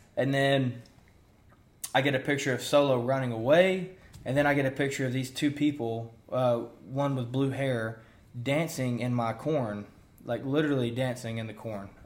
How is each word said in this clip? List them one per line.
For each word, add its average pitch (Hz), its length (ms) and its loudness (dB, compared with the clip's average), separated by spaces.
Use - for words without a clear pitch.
and 135 180 2
then 139 480 2
I 135 80 4
get 135 140 0
a - 40 -2
picture 139 340 -2
of 117 80 -4
Solo 139 400 4
running 127 320 -2
away, 170 560 4
and 131 140 0
then 147 100 4
I 143 60 4
get 139 120 2
a 131 60 0
picture 139 340 -2
of 123 80 -2
these 127 160 -2
two 147 220 0
people, 117 600 -2
uh, 123 280 2
one 139 280 -2
with 120 140 -4
blue 135 180 2
hair, 117 500 -2
dancing 135 580 -2
in 123 140 -2
my 117 200 0
corn, 113 520 -2
like, 120 200 -4
literally 139 460 2
dancing 120 460 -4
in 110 100 -4
the 107 60 -10
corn. 101 360 -10